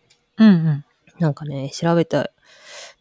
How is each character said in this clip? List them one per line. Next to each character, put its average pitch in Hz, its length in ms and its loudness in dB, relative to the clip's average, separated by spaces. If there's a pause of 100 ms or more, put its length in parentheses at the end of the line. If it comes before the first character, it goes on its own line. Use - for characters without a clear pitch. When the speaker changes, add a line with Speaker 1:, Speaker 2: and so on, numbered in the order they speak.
(360)
Speaker 1:
う 220 80 6
ん 220 40 8
う 202 40 6
ん。 160 320 0 (340)
Speaker 2:
な 160 120 0
ん 143 40 -6
か - 100 -14
ね、 139 260 -10
調 170 240 -2
べ 170 100 2
た - 260 -2 (720)